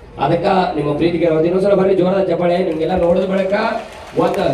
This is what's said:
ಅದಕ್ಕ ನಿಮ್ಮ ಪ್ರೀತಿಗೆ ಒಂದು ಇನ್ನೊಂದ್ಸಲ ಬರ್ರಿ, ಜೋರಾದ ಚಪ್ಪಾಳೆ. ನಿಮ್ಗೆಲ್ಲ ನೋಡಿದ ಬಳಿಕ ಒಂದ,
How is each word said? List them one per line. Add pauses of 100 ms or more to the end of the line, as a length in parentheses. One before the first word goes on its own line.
(200)
ಅದಕ್ಕ (300)
ನಿಮ್ಮ
ಪ್ರೀತಿಗೆ
ಒಂದು
ಇನ್ನೊಂದ್ಸಲ
ಬರ್ರಿ,
ಜೋರಾದ
ಚಪ್ಪಾಳೆ.
ನಿಮ್ಗೆಲ್ಲ
ನೋಡಿದ
ಬಳಿಕ (640)
ಒಂದ, (180)